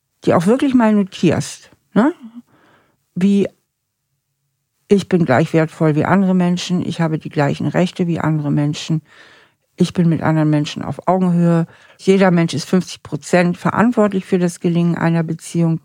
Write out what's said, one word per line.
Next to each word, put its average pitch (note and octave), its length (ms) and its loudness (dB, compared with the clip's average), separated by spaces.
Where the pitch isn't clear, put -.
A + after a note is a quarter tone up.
die - 100 2
auch E3 120 0
wirklich C4 280 2
mal A3+ 180 4
notierst, - 800 -2
ne? B3+ 200 2
Wie, G3 320 2
„Ich G3+ 200 2
bin F3 160 2
gleich C#3+ 280 0
wertvoll D#3+ 420 0
wie D3+ 100 0
andere F#3 300 2
Menschen, F3+ 500 0
ich - 160 -6
habe D#3+ 180 -2
die - 120 -12
gleichen D3 380 -2
Rechte E3+ 400 -2
wie E3 100 -2
andere D3+ 320 -2
Menschen, D3+ 520 -2
ich F3 160 0
bin E3+ 160 0
mit D#3+ 140 0
anderen D#3 280 2
Menschen D3 340 -2
auf - 240 -6
Augenhöhe, F3 580 2
jeder F#3+ 320 4
Mensch E3+ 240 2
ist - 140 -6
fünfzig - 340 -2
Prozent F3 540 -2
verantwortlich G#3 680 0
für F#3+ 140 -2
das F3 220 -2
Gelingen E3+ 360 0
einer E3 280 0
Beziehung, E3 600 -2